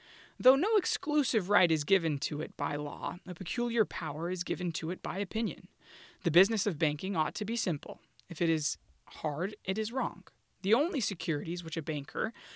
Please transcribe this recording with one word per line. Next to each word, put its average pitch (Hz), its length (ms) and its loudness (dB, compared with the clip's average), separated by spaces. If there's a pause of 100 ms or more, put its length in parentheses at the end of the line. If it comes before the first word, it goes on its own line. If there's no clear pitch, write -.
(400)
Though 247 160 8
no 415 220 4
exclusive 269 720 0
right 185 200 6
is 156 140 2
given 165 360 2
to - 220 -4
it - 140 -10
by 147 220 -2
law, 147 400 -6 (100)
a 185 60 -6
peculiar 233 500 -2
power 160 460 -4
is 180 160 -4
given 170 280 -2
to 156 180 -4
it - 100 -8
by 156 160 -4
opinion. 202 500 -4 (560)
The 170 80 0
business 196 340 6
of 170 120 0
banking 165 400 -2
ought 156 180 0
to 208 100 -4
be 233 120 -2
simple. - 440 -4 (280)
If - 120 -6
it 170 80 4
is 160 280 0 (300)
hard, 160 480 -4 (100)
it 190 120 -2
is 214 140 -2
wrong. 233 340 -4 (360)
The 196 120 2
only 302 280 4
securities 175 640 -4
which 160 120 -10
a 165 60 -2
banker, 151 520 -4 (220)